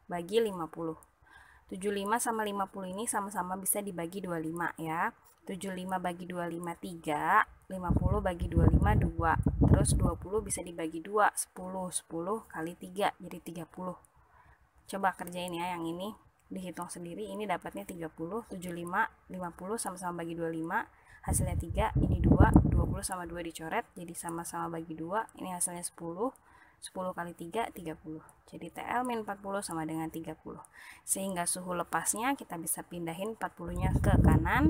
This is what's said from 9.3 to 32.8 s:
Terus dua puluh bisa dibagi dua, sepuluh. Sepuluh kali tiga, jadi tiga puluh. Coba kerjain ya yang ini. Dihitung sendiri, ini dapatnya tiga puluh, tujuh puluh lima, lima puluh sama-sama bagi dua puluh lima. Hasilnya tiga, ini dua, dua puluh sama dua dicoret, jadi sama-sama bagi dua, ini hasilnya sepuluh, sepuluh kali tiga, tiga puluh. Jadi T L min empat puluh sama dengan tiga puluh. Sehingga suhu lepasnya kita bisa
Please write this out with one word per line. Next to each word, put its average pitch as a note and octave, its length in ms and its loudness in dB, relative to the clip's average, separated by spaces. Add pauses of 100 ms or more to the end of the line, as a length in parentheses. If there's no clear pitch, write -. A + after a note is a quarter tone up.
Terus - 320 8
dua F3 160 4
puluh F#3 320 -4
bisa F#3+ 160 -4
dibagi E3+ 400 -6
dua, G3+ 320 2
sepuluh. F#3 560 -6
Sepuluh F3 560 -4
kali E3+ 320 -8
tiga, F3+ 400 0
jadi E3+ 240 -10
tiga E3+ 240 -8
puluh. F3+ 320 -10 (880)
Coba F#3+ 320 0
kerjain F3+ 320 -6
ya F3 240 -2
yang F3 80 -4
ini. F3 320 -4 (320)
Dihitung F3+ 480 -8
sendiri, F3 320 -8
ini G3+ 240 -6
dapatnya F3 320 -2
tiga F3 240 -8
puluh, F3 480 -6
tujuh F3+ 160 -8
puluh E3+ 160 -6
lima, F#3 160 0 (320)
lima F3+ 160 -6
puluh F#3+ 320 -6
sama-sama F3+ 400 -6
bagi E3 160 -6
dua E3 160 -2
puluh D#3+ 80 -4
lima. F3 180 -2 (460)
Hasilnya - 320 0
tiga, F#3 400 0
ini - 240 2
dua, - 320 10
dua - 320 8
puluh C#3+ 160 -2
sama F#3 240 -4
dua E3+ 160 -6
dicoret, E3+ 440 -4 (120)
jadi E3+ 160 -10
sama-sama E3+ 640 -6
bagi E3 160 -8
dua, E3+ 320 -4 (160)
ini F#3 80 -6
hasilnya F3 320 -4
sepuluh, F3 480 -4 (480)
sepuluh F#3 400 -8
kali F3 160 -6
tiga, E3+ 400 -2
tiga D#3 240 -8
puluh. D#3 240 -12 (240)
Jadi E3 240 -12
T - 80 -12
L - 320 -2
min A3+ 160 -4
empat G3+ 160 -8
puluh G3+ 240 -4
sama D#3+ 240 -4
dengan D#3+ 240 -2
tiga D#3+ 240 -8
puluh. - 240 -14 (400)
Sehingga F#3+ 480 -2
suhu F3+ 240 -4
lepasnya F3 640 0
kita F3 240 -8
bisa E3+ 240 -4